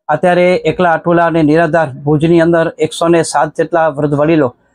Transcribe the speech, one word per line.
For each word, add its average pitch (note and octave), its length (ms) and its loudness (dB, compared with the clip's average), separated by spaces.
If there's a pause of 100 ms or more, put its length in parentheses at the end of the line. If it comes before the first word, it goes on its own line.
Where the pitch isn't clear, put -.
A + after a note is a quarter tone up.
અત્યારે F3+ 480 2
એકલા, E3 360 -2
અટુલા E3+ 340 0
અને E3 180 0
નિરાધાર, D#3 480 0
ભુજની D3+ 480 0
અંદર E3 400 0
એકસો D#3 280 -2
ને E3+ 160 2
સાત D3+ 340 -4
જેટલા D#3+ 300 0
વૃદ્ધ D3 260 -4
વડીલો D3 420 0 (200)